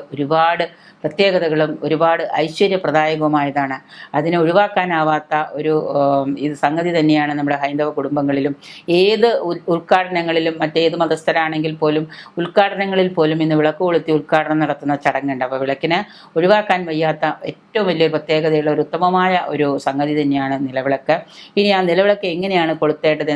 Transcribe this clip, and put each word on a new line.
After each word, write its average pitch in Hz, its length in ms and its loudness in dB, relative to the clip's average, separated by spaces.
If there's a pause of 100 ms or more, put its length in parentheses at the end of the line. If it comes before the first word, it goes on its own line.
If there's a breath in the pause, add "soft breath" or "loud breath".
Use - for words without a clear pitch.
(120)
ഒരുപാട് 160 520 0 (340 loud breath)
പ്രത്യേകതകളും 160 720 0 (120)
ഒരുപാട് 165 400 2 (140)
ഐശ്വര്യപ്രദായകവുമായതാണ്. 151 1400 0 (380 loud breath)
അതിനെ 160 240 0
ഒഴിവാക്കാനാവാത്ത 165 960 2 (180)
ഒരു, 151 220 -2 (220)
ഉം, 139 420 2
ഇത് 147 160 -4
സംഗതി 160 440 -2
തന്നെയാണ് 151 360 2
നമ്മുടെ 143 280 -2
ഹൈന്ദവ 143 280 -2
കുടുംബങ്ങളിലും. 143 640 -2 (340 loud breath)
ഏത് 202 400 4 (100)
ഉൽ-, 170 300 -6
ഉദ്ഘാടനങ്ങളിലും 170 920 0
മറ്റേത് 160 360 0
മതസ്ഥരാണെങ്കിൽ 160 800 0
പോലും 156 300 0 (340 loud breath)
ഉദ്ഘാടനങ്ങളിൽ 190 720 2
പോലും 160 340 0
ഇന്ന് 156 180 2
വിളക്ക് 151 280 0
കൊളുത്തി 165 240 0
ഉദ്ഘാടനം 156 460 0
നടത്തുന്ന 143 380 -2
ചടങ്ങുണ്ട്. 135 480 -2
അപ്പോൾ 131 200 -4
വിളക്കിന് 160 360 -2 (360 loud breath)
ഒഴിവാക്കാൻ 185 500 2
വയ്യാത്ത 156 380 -2 (220)
ഏറ്റവും 196 400 -4
വലിയ 160 220 2
പ്രത്യേകതയുള്ള 156 640 0
ഒരു 151 160 0
ഉത്തമമായ 180 480 2 (140)
ഒരു 147 200 0 (100)
സംഗതി 143 440 -2
തന്നെയാണ് 139 360 0 (100)
നിലവിളക്ക്. 135 480 -2 (400 loud breath)
ഇനി 202 120 2
ആ 190 120 2
നിലവിളക്ക് 190 540 2
എങ്ങനെയാണ് 175 420 0
കൊളുത്തേണ്ടത്, 151 600 0